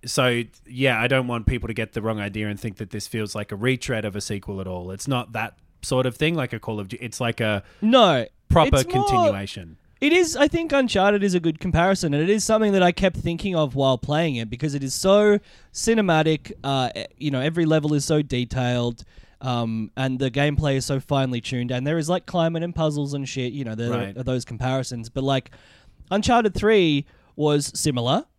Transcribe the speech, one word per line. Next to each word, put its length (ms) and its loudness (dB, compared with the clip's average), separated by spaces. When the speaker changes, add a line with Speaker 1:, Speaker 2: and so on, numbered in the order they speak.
Speaker 1:
so, 380 0
yeah, 320 0
I 80 0
don't 200 2
want 180 -4
people 220 0
to 60 -6
get 200 -6
the 80 -4
wrong 180 -4
idea 280 -6
and 120 -6
think 180 -8
that 120 -12
this 180 -10
feels 280 -6
like 160 -8
a 40 -8
retread 500 -2
of 100 -6
a 60 -6
sequel 380 -8
at 80 -8
all. 240 -8
It's 160 -10
not 260 -4
that 240 -8
sort 220 0
of 100 -4
thing, 200 0
like 180 -4
a 60 -8
Call 200 -6
of 100 -8
Duty. 160 -12
It's 160 -10
like 180 -2
a 240 0
Speaker 2:
No, 440 6
Speaker 1:
proper 280 6
Speaker 2:
it's 160 2
more 120 4
Speaker 1:
continuation. 720 0
Speaker 2:
It 120 4
is, 240 2
I 100 4
think 240 -2
Uncharted 520 2
is 100 2
a 80 2
good 180 -2
comparison, 540 0
and 100 0
it 60 0
is 160 2
something 260 2
that 100 4
I 120 4
kept 240 0
thinking 380 -4
of 200 0
while 220 2
playing 400 -2
it 120 -6
because 240 -4
it 80 -4
is 120 -6
so 460 4
cinematic, 800 2
uh, 320 -2
e-, 80 -8
you 140 -4
know, 100 -2
every 240 0
level 280 2
is 120 0
so 160 2
detailed, 840 -2
um, 560 -4
and 220 -2
the 120 0
gameplay 440 0
is 100 -2
so 160 -2
finely 400 -2
tuned, 300 -4
and 140 -4
there 120 0
is, 100 -2
like, 180 -2
climbing 380 0
and 120 -6
puzzles 380 -2
and 140 -6
shit, 240 -4
you 140 -6
know, 100 -6
there 160 -4
Speaker 1:
Right. 260 -4
Speaker 2:
are 60 -8
those 220 -2
comparisons, 640 -4
but, 140 -6
like, 280 0
Uncharted 420 2
three 520 4
was 420 0
similar 480 0